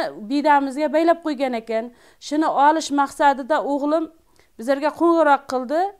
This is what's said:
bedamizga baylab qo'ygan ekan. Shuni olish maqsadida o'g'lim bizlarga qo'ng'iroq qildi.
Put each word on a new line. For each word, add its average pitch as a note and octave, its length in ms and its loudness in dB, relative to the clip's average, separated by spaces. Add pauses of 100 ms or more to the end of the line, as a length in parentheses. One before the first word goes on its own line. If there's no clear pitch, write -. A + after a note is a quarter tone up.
(300)
bedamizga C#4+ 640 0
baylab E4 320 2
qo'ygan B3+ 340 -4
ekan. A3+ 320 -6 (300)
Shuni D#4 320 -2 (140)
olish D#4 240 0 (100)
maqsadida C#4 580 0 (140)
o'g'lim D4 340 -2 (520)
bizlarga C#4 420 -2
qo'ng'iroq D#4+ 500 4
qildi. B3+ 300 -2 (180)